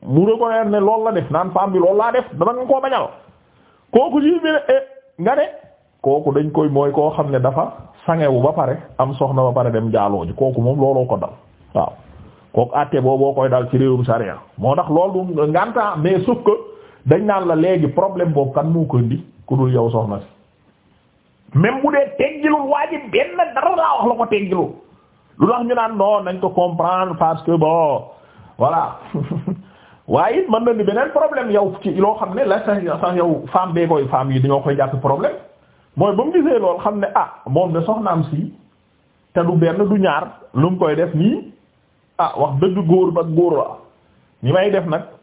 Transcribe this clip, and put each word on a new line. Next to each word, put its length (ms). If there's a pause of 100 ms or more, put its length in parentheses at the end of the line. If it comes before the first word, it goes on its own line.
mu 200
reconnaître 440
ne 80
loolu 260
la 80
def 180
naan 200
femme 220
bi 60
loolu 200
laa 140
def 140 (120)
dama 160
nga 120
koo 140
bañal 260 (880)
kooku 280
juge 220
bi 80
ne 100 (140)
eh, 80 (360)
nga 180
ne 60 (600)
kooku 300
dañ 200
koy 160
mooy 240
koo 180
xam 200
ne 100
dafa 240 (420)
sangewu 360
ba 100
pare 240 (220)
am 160
soxna 280
ba 100
pare 200
dem 160
njaaloo 380
ji 80
kooku 260
moom 200
looloo 260
ko 100
dal 160 (420)
waaw 180 (640)
kooku 220
àtte 260
booboo 320
koy 140
dal 220
ci 80
réewum 260
sariya 320 (220)
moo 180
tax 140
loolu 340 (100)
du 160
nganta 460
mais 280
sauf 200
que 80 (540)
dañ 200
naan 220
la 80
léegi 320
problème 440
boobu 200
kan 140
moo 200
ko 120
indi 260 (220)
ku 100
dul 160
yow 180
soxna 300
si 1400
même 240
bu 100
dee 140 (120)
teggilul 520
waa 200
ji 80 (140)
benn 240 (180)
dara 220
laa 220
wax 100
la 120
ko 60
teggilul 440 (680)
lu 100
tax 180
ñu 80
naan 220
non 280
nañ 160
ko 100
comprendre 680
parce 260
que 120
bon 480 (540)
voilà 400 (160)
<laughs> 960
waaye 340
it 60
mën 160
na 80
ni 120
beneen 300
problème 360
yow 220 (100)
ci 120
loo 240
xam 160
ne 100
la 200
sax, 140 (220)
sax 160
yow 360
femme 220
bee 140
koy 200
femme 240
yi 80
dañoo 200
koy 160
jàpp 240
problème 320 (640)
mooy 200
ba 80
mu 80
gisee 260
lool 240
xam 180
ne 140
ah 140 (180)
moom 260
de 80
soxnaam 500
si 220 (840)
te 60
du 160
benn 200 (120)
du 120
ñaar 240 (300)
lu 160
mu 80
koy 180
def 180
nii 380 (640)
ah 180
wax 240
dëgg 260
góor 260
ba 100
góor 340
la 100 (760)
ni 100
may 180
def 160
nag 160 (200)